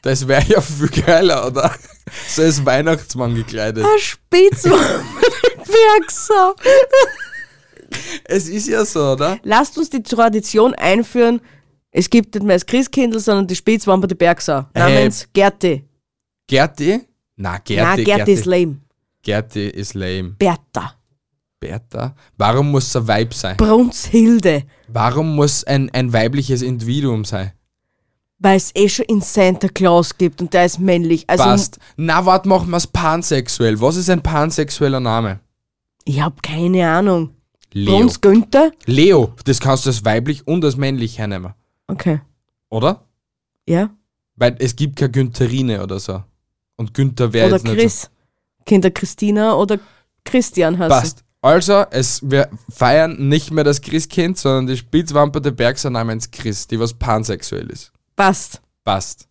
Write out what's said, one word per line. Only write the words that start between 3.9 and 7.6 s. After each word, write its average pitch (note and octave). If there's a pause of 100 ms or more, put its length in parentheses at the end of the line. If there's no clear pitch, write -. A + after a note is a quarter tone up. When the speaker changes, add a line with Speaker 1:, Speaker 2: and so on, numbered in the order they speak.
Speaker 2:
Spitzwampe - (540)
der - (340)
Bergsau. F#4+ (1700)